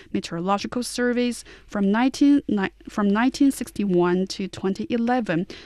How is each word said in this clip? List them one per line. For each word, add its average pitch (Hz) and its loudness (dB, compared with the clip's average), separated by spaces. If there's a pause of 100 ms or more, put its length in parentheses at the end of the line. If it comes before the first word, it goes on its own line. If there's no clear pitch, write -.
(120)
Meteorological 202 -4
Service, 247 -2 (240)
from 202 0
nineteen, 277 4
ni-, 196 0 (180)
from 208 0
nineteen 262 4
sixty-one 185 0
to 190 -8
twenty 196 -4
eleven, 233 0 (180)